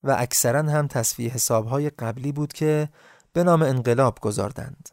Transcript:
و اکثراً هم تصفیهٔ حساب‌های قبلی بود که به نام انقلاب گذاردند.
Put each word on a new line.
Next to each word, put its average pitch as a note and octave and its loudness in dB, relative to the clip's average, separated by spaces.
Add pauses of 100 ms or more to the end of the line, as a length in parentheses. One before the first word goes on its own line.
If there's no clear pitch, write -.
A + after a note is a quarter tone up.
و C3+ 2
اکثراً B2 0
هم D3+ 0
تصفیهٔ A#2 -4
حساب‌های B2 0
قبلی B2 -6
بود D3 -4
که D3+ 0 (440)
به F3 2
نام E3+ 6
انقلاب B2+ 2
گذاردند. - -6